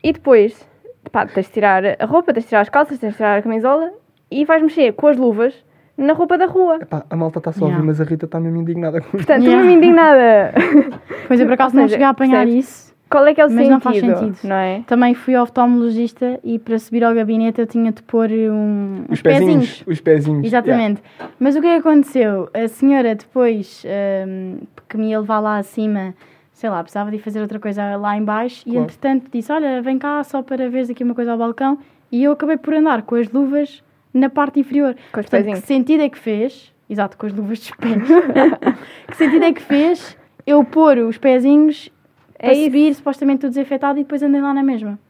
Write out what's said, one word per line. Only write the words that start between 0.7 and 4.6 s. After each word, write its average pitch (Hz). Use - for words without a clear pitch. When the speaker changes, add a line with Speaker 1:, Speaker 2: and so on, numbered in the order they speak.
Speaker 1:
pá, -
tens -
de -
tirar 196
a 220
roupa, 330
tens 226
de -
tirar 208
as 208
calças, 294
tens 214
de -
tirar 208
a -
camisola 254
e 269
vais 320